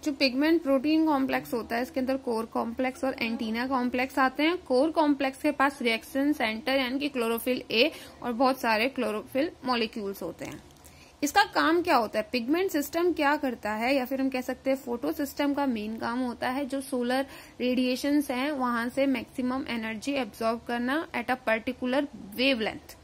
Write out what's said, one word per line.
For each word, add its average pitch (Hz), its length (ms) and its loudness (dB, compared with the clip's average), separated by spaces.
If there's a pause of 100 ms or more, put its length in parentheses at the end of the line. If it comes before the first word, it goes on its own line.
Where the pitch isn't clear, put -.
जो 302 80 -2
pigment 285 520 4
protein 294 420 4
complex 262 480 0
होता 233 220 -4
है, 240 60 0
इसके 254 180 -4
अंदर 262 180 0
core 226 280 -2
complex 247 580 -2
और 262 160 0
antenna 233 480 -2
complex 254 520 0
आते 262 240 2
हैं। 339 140 4
Core 277 340 2
complex 277 500 2
के 302 100 4
पास 285 300 0
reaction 247 520 0
center 233 420 0
यानी 262 240 0
कि 285 100 -2
chlorophyll 233 600 0
ए 262 200 4 (320)
और 247 100 -4
बहुत 262 260 2
सारे 226 300 2
chlorophyll 254 600 -2 (140)
molecules 220 580 -2
होते 165 220 -8
हैं। - 180 -12 (600)
इसका 392 200 4
काम 320 380 2
क्या 320 140 2
होता 214 240 2
है, 214 120 -4
Pigment 302 400 0
system 330 420 0
क्या 302 220 2
करता 254 360 -2
है, 233 240 0
या 254 100 2
फिर 262 160 -2
हम 269 80 2
कह 262 120 -4
सकते 262 280 -4
हैं 269 80 2
फोटो 254 340 -4
system 285 420 -2
का 285 120 0
main 220 320 -2
काम 233 220 -4
होता 240 300 -4
है 269 160 -2
जो 269 160 -4
solar 254 440 -2 (360)
radiations 254 680 2
हैं 262 200 -2
वहां 247 380 -2
से 269 160 2
maximum 254 640 -2
energy 220 460 -4
absorb 233 540 -2
करना 247 440 -2
at 233 140 -4
a 254 120 0 (120)
particular 254 520 0 (340)
wavelength 233 680 0